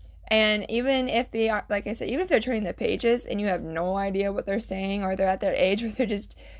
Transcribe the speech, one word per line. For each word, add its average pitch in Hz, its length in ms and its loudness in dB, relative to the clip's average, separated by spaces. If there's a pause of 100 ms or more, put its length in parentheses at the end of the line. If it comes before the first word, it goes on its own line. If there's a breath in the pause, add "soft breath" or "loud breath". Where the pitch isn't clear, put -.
(280 soft breath)
and 214 420 2
even 254 400 2
if 240 220 0
they 226 180 2
are, 214 200 -2
like 208 180 -2
I 208 60 -2
said, - 160 -4
even 262 120 0
if 370 80 -4
they're 294 100 6
turning 220 240 -2
the 180 100 -4
pages 233 520 0
and 202 160 -4
you 208 60 0
have 180 160 0
no 170 340 -2
idea 196 340 0
what 202 140 -4
they're 202 140 0
saying, 196 440 -4
or 190 120 0
they're 190 120 2
at 190 140 2
that 196 180 0
age 196 220 4
<laughs> - 20 -4
where 226 80 -4
they're 233 140 0
just 202 300 -6 (240 loud breath)